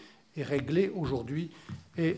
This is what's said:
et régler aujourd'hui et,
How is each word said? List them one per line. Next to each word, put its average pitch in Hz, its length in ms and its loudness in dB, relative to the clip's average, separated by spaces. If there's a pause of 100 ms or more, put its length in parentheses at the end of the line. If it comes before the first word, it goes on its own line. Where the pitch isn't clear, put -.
(360)
et 147 80 -4
régler 143 460 2
aujourd'hui 143 640 -2 (460)
et, 160 200 2